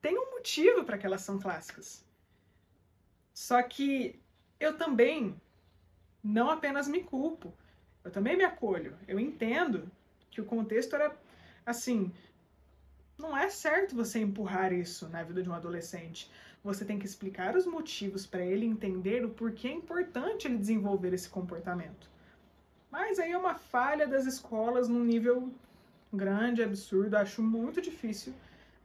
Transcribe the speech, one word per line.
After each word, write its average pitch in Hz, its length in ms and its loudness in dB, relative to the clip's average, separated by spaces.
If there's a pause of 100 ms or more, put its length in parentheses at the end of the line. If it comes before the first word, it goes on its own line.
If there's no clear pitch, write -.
tem 349 180 -2
um 523 140 -4
motivo 370 520 4
pra 226 120 -4
que 196 100 -6
elas 190 160 -2
são 196 160 -4
clássicas. 175 640 -8 (1300)
Só 247 300 2
que 269 580 -2 (380)
eu 311 180 0
também 269 640 4 (840)
não 220 280 4
apenas 285 380 0
me 339 140 0
culpo, 285 500 -4 (520)
eu 175 60 -12
também 220 260 0
me 381 80 6
acolho. 185 520 -2 (100)
Eu 196 140 -4
entendo 233 680 -2 (400)
que - 100 -8
o 214 40 -6
contexto 226 520 -2
era, - 180 0 (500)
assim, 233 480 -2 (1080)
não 302 180 -4
é 392 140 2
certo 339 440 0
você 233 260 -2
empurrar 196 520 0
isso 175 360 -4
na 165 140 -8
vida 175 200 -4
de 175 80 -4
um 170 40 -4
adolescente. 170 760 -10 (320)
Você 202 220 -6
tem 202 140 -4
que 196 80 -6
explicar 190 500 -4
os 370 100 6
motivos 202 600 -6
pra 180 180 -4
ele 202 220 0
entender 208 580 0
o 220 60 -2
porquê 226 380 -4
é 277 40 -4
importante 339 720 -4
ele 247 120 0
desenvolver 196 540 2
esse 180 160 -2
comportamento. 175 800 -8 (800)
Mas 370 280 0
aí 339 140 0
é 359 60 2
uma 370 160 2
falha 285 520 2
das 262 200 4
escolas 240 640 2
num 240 160 4
nível 240 480 4 (600)
grande, 208 500 2
absurdo. 202 520 2
Acho 208 280 2
muito 226 380 0
difícil 262 540 -6 (500)